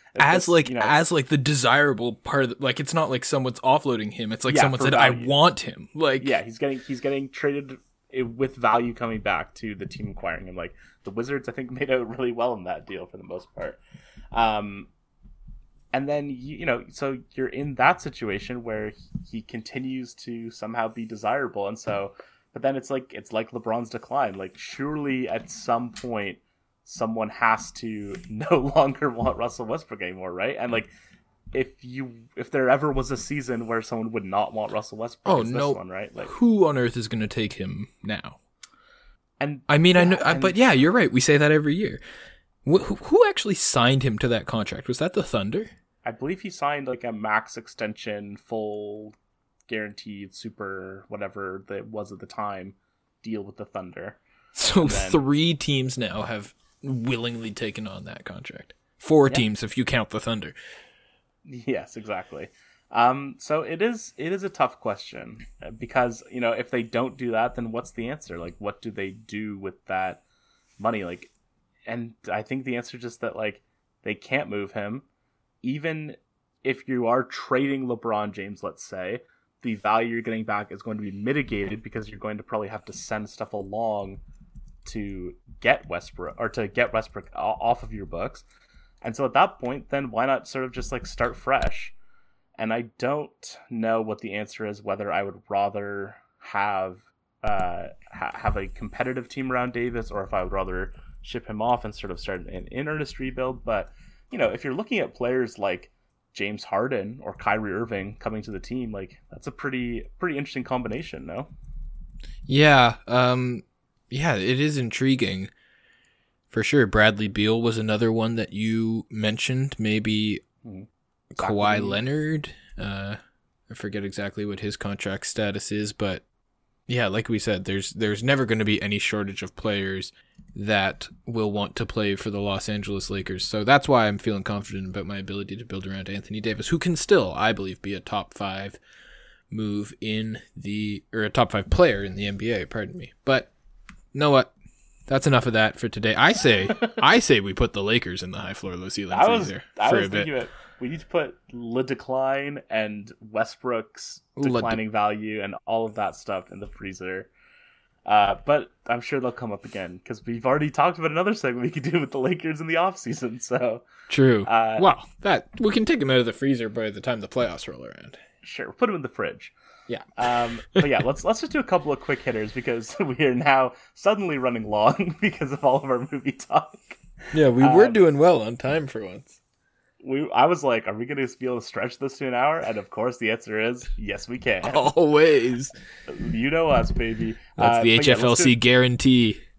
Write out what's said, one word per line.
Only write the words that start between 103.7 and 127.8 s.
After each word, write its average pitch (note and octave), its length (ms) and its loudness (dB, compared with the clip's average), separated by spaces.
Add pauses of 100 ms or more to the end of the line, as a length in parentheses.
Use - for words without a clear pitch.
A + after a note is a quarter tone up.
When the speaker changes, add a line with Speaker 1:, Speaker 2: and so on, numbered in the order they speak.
Speaker 1:
you B3+ 60 -8
know, A#2+ 120 4
if - 140 -6
you're C3+ 100 -4
looking G#3+ 260 -2
at - 160 -4
players B2 420 -2
like F#2+ 340 -2 (420)
James G#2 300 -4
Harden A2 580 -2
or - 120 -10
Kyrie G#2+ 400 0
Irving G#2 460 -6
coming A2 240 -6
to A2 80 -12
the F#2+ 80 -8
team, B2 320 -8
like, G2 260 -12 (120)
that's - 180 -18
a C3+ 40 -8
pretty, B2 580 -6 (100)
pretty E3 180 -4
interesting C3+ 260 -6
combination, A#2+ 640 -6
no? G2+ 240 -10 (960)
Speaker 2:
Yeah, C3+ 500 8 (120)
um, B2 560 2 (460)
yeah, C#3+ 260 0
it A2 240 0
is D3 180 0
intriguing. A#2 720 0 (960)
For A2 160 -2
sure, C#3 240 6
Bradley G#2+ 400 4
Beal G#2+ 340 2
was A2+ 160 0
another A2 360 2
one A2+ 220 0
that A2+ 180 -4
you A2 560 -2
mentioned. A2 680 -2
Maybe G#2+ 640 0 (260)
Speaker 1:
Mm-hmm. G2 180 -14 (540)
Zach F#2 120 -2
Speaker 2:
Kawhi G#2 300 2
Speaker 1:
LaVine. G2 100 -2
Speaker 2:
Leonard. D3 600 -2 (280)
Uh, G2 380 -8 (540)
I A2 40 -18
forget G#2 320 -8
exactly G2+ 400 -6
what G2+ 160 -6
his G#2 160 -6
contract G2 480 -6
status G#2 460 -4
is, G#2+ 200 -2
but F#2+ 320 -4 (640)
yeah, A#2+ 200 0
like G#2+ 220 -2
we A2 100 0
said, G2 260 -2
there's, G2 280 -4